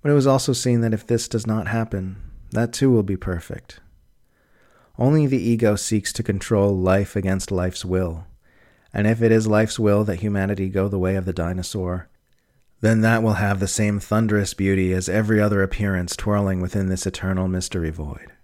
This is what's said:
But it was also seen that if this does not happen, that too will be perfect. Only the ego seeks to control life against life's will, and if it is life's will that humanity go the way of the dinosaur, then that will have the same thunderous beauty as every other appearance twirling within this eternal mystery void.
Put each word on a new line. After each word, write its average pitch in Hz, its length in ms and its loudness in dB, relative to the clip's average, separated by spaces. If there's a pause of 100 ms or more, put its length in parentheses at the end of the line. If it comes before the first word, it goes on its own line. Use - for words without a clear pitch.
But 147 100 0
it 147 40 4
was 139 120 4
also 135 240 2
seen 120 300 2
that 113 120 0
if 104 140 -6
this 117 220 -2
does 113 180 -4
not 110 220 -2
happen, 98 480 -4 (340)
that 113 220 -2
too 135 180 4
will 110 120 4
be 95 120 -2
perfect. - 640 -10 (1200)
Only 147 280 4
the 131 140 0
ego 110 360 2
seeks - 360 -2
to 110 100 -6
control 101 540 0
life 92 380 2
against 95 360 -2
life's 90 340 -4
will, 90 400 -2 (680)
and 104 140 0
if 113 140 2
it 113 100 4
is 110 160 4
life's 107 320 2
will 104 240 4
that 98 160 -4
humanity 98 480 -2
go 98 220 -2
the 98 100 -2
way 92 160 0
of 95 80 -2
the 92 80 -4
dinosaur, 90 800 -4 (720)
then 110 180 4
that 110 240 4
will 110 120 2
have 98 260 0
the 98 60 -2
same 104 300 0
thunderous 107 560 0
beauty 95 380 2
as 92 160 -2
every 107 320 2
other 104 240 2
appearance 95 540 -2
twirling 101 420 0
within 95 300 -2
this 92 180 -2
eternal 92 400 -2
mystery 90 420 -4
void. 76 440 -10 (100)